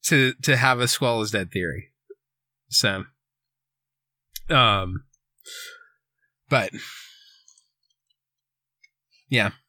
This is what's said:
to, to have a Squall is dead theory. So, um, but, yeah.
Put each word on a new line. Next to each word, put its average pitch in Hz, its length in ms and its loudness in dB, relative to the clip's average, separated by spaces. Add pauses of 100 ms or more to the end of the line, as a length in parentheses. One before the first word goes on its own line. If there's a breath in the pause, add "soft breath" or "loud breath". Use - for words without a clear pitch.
to, 131 380 4
to 143 140 2
have 127 240 2
a 123 80 0
Squall 117 340 0
is 107 100 -4
dead 98 200 -2
theory. 87 400 -6 (760)
So, 98 360 0 (1400)
um, 101 540 2 (1400 loud breath)
but, 123 240 0 (2500 loud breath)
yeah. 107 220 2 (180)